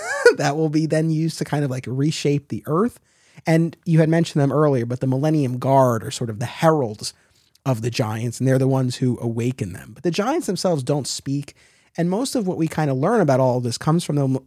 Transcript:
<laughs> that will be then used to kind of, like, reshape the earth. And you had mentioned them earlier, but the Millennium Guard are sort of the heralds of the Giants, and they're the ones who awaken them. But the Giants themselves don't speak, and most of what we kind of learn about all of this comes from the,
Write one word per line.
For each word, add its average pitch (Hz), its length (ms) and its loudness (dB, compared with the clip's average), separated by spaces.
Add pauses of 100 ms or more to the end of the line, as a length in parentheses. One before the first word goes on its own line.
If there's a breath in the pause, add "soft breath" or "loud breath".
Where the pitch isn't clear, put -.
<laughs> 539 280 4
that 147 200 -2
will 160 120 2
be 156 160 0
then 160 240 0
used 160 280 -2
to 165 80 -4
kind 147 180 -2
of, 135 80 -2
like, 127 160 -8
reshape 143 640 -2
the 107 160 -8
earth. 190 340 -2 (480 soft breath)
And 165 380 2
you 160 140 4
had 160 100 4
mentioned 165 320 2
them 139 100 2
earlier, 139 340 2
but 120 140 -6
the 131 80 -2
Millennium 135 500 0
Guard 131 460 4
are 127 80 -8
sort 117 180 -6
of 104 100 -8
the 120 60 -4
heralds 143 680 0 (520)
of 123 160 0
the 120 80 -2
Giants, 113 500 -4
and 127 80 2
they're 131 120 4
the 131 80 2
ones 131 300 0
who 123 240 0
awaken 117 500 -4
them. - 220 -16
But - 100 -20
the 175 80 0
Giants 247 360 -2
themselves 170 360 0
don't 143 240 -2
speak, - 480 -6 (400 soft breath)
and 170 140 0
most 226 260 -2
of 208 120 0
what 170 100 -2
we 160 100 0
kind 151 220 -2
of 131 80 0
learn 202 240 2
about 135 180 2
all 127 180 2
of 120 60 -2
this 117 140 -4
comes 165 260 0
from - 120 -4
the, 131 320 0